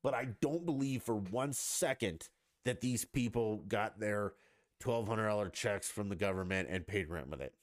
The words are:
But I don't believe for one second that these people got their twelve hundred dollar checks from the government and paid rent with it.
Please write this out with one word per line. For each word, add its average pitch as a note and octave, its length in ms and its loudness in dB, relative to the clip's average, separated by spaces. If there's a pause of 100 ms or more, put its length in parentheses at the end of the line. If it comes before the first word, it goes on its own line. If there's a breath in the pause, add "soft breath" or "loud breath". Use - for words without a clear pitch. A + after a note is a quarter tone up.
But C#3 140 2
I C3 140 -2 (120)
don't D#3+ 240 2
believe C3+ 380 0
for A#2 120 2
one A2+ 380 0
second - 720 0 (380)
that B2 160 0
these B2 240 0
people A2+ 520 2 (100)
got G#2 320 0
their G#2 340 0 (460 soft breath)
twelve A#2 280 0
hundred A2 200 2
dollar G#2 220 2
checks G2+ 400 -2
from G2+ 200 -2
the G2+ 60 -2
government F#2 560 0
and F2+ 160 -2
paid F#2+ 220 0
rent D2 200 -6
with D2 100 -6
it. C2 240 -6